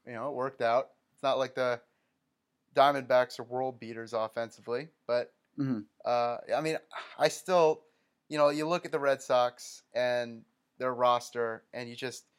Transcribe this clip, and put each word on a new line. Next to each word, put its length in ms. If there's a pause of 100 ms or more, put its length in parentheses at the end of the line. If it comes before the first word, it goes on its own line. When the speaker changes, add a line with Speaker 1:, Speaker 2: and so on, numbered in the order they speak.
Speaker 1:
you 80
know, 140
it 60
worked 280
out. 280 (220)
It's 100
not 160
like 160
the 260 (920)
Diamondbacks 640
are 60
world 340
beaters 340
offensively. 760 (180)
But, 260 (260)
Speaker 2:
Mm-hmm. 220 (260)
Speaker 1:
uh, 320 (180)
I 60
mean, 160 (400)
I 100
still, 540 (480)
you 80
know, 100
you 180
look 200
at 60
the 80
Red 200
Sox 640 (100)
and 500 (360)
their 160
roster, 720 (100)
and 160
you 60
just, 280 (140)